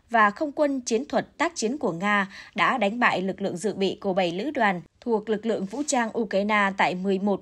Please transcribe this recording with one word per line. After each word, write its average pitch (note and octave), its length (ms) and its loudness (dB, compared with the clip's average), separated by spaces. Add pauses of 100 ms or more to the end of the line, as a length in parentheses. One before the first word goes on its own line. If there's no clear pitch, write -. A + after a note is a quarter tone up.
(100)
và G#3+ 200 6
không D4 220 -4
quân C#4 280 0
chiến B3 240 0
thuật - 340 -4
tác E4+ 180 0
chiến A#3 220 -2
của G3+ 140 -2
Nga G3 400 0 (220)
đã F3 240 2
đánh G#3 220 0
bại F3+ 220 4
lực F#3+ 180 -4
lượng F#3 160 -4
dự F3+ 180 -2
bị F#3+ 260 -2
của G3 140 -2
bảy F3+ 180 2
lữ G3+ 180 -4
đoàn G3+ 300 0 (200)
thuộc A3 280 -2
lực G#3+ 180 -2
lượng F#3+ 200 -2
vũ C4 200 -6
trang A#3 320 0
Ukraine G3+ 580 2
tại F3 180 2
mười F#3+ 240 0
một G3 240 0